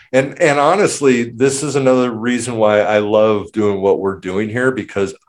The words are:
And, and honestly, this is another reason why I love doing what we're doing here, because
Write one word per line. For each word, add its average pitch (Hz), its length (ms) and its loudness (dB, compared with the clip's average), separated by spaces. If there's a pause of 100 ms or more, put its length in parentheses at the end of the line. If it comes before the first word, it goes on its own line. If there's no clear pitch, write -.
(120)
And, 139 280 0
and 147 180 2
honestly, 143 640 2
this 131 380 -2
is 143 140 -4
another 127 340 2
reason 117 460 -4
why 107 240 4
I 107 180 2
love 107 540 0
doing 104 300 0
what 98 180 2
we're 95 180 -4
doing 95 300 -6
here, 123 240 -2
because 98 420 -4 (140)